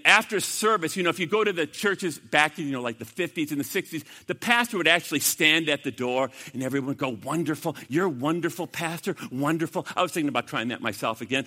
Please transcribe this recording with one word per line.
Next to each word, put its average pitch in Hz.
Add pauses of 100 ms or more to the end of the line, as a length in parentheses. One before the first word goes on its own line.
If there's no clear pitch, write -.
after 202
service, 208
you 185
know, 170
if 165
you 175
go 214
to 208
the 165
churches 185
back 151
in, 160
you 139
know, 127
like, 120
the 113
fifties 165
and 143
the 135
sixties, 165 (220)
the 165
pastor 233
would 160
actually 165
stand 160
at 143
the 139
door 127 (240)
and 127
everyone 131
would 139
go, 135 (120)
"Wonderful. 151 (140)
You're 170
wonderful, 156
pastor. 170 (120)
Wonderful." 156
I 180
was 180
thinking 147
about 120
trying 120
that 113
myself 113
again. 131